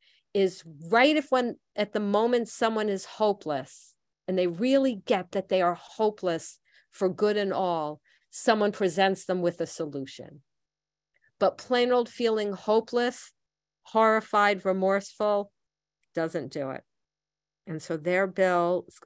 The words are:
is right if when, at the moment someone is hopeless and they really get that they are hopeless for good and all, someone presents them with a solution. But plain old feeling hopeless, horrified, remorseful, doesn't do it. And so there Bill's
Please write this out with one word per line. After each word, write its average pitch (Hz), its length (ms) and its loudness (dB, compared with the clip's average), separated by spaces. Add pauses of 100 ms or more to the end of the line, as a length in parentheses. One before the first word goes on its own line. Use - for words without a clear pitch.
(340)
is 190 280 0 (260)
right 254 280 4
if 302 140 -2
when, 247 260 0 (180)
at 208 180 -4
the 208 80 -2
moment 214 480 0
someone 220 400 -2
is 196 160 -4
hopeless 156 880 -4 (340)
and 185 100 -2
they 180 80 2
really 254 480 2
get 190 380 -2
that 190 160 -4
they 185 140 2
are 175 120 2
hopeless 196 840 -4 (320)
for - 180 -2
good 202 280 0
and 202 160 -2
all, 156 480 -2 (300)
someone 214 420 2
presents 190 520 0
them 180 180 -2
with 175 180 -2
a 165 60 -4
solution. 143 760 -10 (1000)
But - 180 2
plain 247 320 0
old 247 180 2
feeling 220 440 -2
hopeless, 233 800 0 (500)
horrified, 220 800 2
remorseful, 196 840 0 (640)
doesn't 160 380 -4
do 135 180 -6
it. 131 120 -12 (840)
And 160 160 -10
so 165 140 -6
there 180 300 0
Bill's 180 800 0